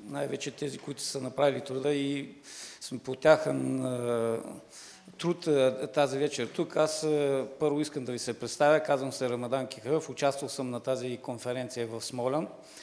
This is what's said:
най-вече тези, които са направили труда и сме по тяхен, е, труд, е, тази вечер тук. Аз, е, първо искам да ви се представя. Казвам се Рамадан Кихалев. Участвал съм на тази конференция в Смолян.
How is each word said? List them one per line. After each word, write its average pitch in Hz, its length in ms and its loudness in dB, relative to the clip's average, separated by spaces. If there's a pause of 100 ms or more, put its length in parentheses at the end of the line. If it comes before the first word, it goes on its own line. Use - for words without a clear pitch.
най-вече 139 420 -4
тези, 139 260 -6
които - 240 -10
са - 200 -6
направили 135 400 2
труда 135 320 0
и 139 360 -2 (520)
сме - 180 -8
по 131 160 -6
тяхен, 135 720 6
е, 120 520 0 (800)
труд, 170 300 -2
е, 131 400 4
тази 135 300 2
вечер 135 300 0
тук. - 280 -4
Аз, 156 280 2
е, 143 400 2 (160)
първо 147 220 2
искам 147 240 -4
да 123 60 -4
ви 120 80 -4
се 117 140 -4
представя. 147 460 4
Казвам 135 320 0
се 127 180 -2
Рамадан 123 380 -2
Кихалев. 143 420 -2
Участвал 135 400 0
съм 127 200 -6
на 120 100 -4
тази 123 380 -4
конференция 123 680 -6
в 113 140 -8
Смолян. 131 460 -2 (360)